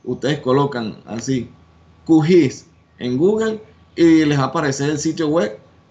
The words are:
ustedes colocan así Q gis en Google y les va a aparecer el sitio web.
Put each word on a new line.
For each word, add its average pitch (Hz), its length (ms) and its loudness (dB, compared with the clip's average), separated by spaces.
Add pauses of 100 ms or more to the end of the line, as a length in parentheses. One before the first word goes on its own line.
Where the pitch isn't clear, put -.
ustedes 127 360 -4
colocan 127 680 -2
así 117 440 -6 (560)
Q 156 160 4
gis 156 440 2 (340)
en 123 180 -4
Google 214 460 0 (320)
y 160 300 4
les 147 120 0
va 135 60 0
a 127 40 -2
aparecer 143 420 -2
el 151 100 -4
sitio 156 280 -4
web. 165 300 -2 (340)